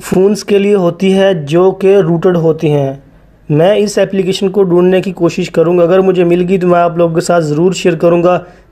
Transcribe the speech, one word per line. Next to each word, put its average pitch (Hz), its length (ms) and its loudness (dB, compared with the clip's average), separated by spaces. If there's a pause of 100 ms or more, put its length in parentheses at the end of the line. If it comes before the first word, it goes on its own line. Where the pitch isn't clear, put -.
फ़ोन्स 196 400 0
के 202 160 0
लिए 202 160 0
होती 180 360 0
है 190 340 0
जो 175 280 2
कि 196 280 2
rooted 170 360 0
होते 160 320 -2
हैं। 139 340 -2 (480)
मैं 165 260 2
इस 202 220 -2
application 190 500 -2
को 202 140 0
ढूंढने 180 380 2
की 185 120 -4
कोशिश 170 360 -4
करूंगा, 170 340 0
अगर 175 180 2
मुझे 180 240 2
मिल 175 160 2
गई 180 180 0
तो 175 80 -2
मैं 175 120 2
आप 170 200 0
लोगों 170 160 0
के 160 60 -2
साथ 175 200 0
ज़रूर 160 340 0
share 175 220 -2
करूंगा। 175 400 2 (360)